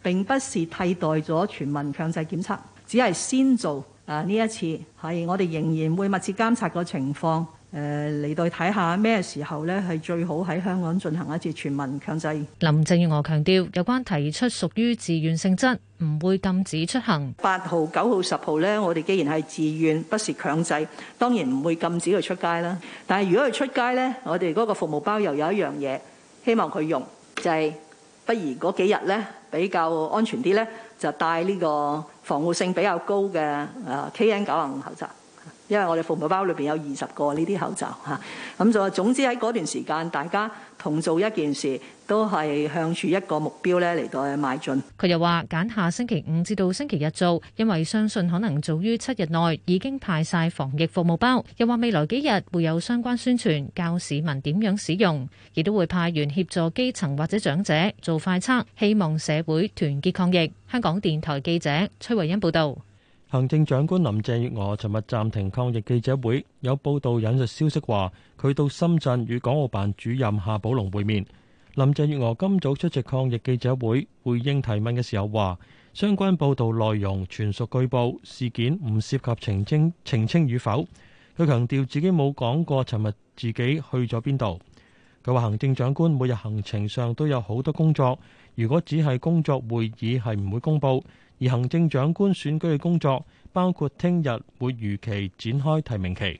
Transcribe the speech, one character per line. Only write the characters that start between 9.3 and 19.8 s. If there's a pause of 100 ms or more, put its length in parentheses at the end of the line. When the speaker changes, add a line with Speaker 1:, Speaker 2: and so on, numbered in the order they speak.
Speaker 1:
候
呢
係
最
好
喺
香
港
進
行
一
次
全
民
強
制。 (320)
Speaker 2:
林
鄭
月
娥
強
調，
有
關
提
出
屬
於
自
願
性
質， (260)
唔
會
禁
止
出
行。
Speaker 1:
八
號、
九
號、
十
號
呢，
我
哋
既
然
係
自
願，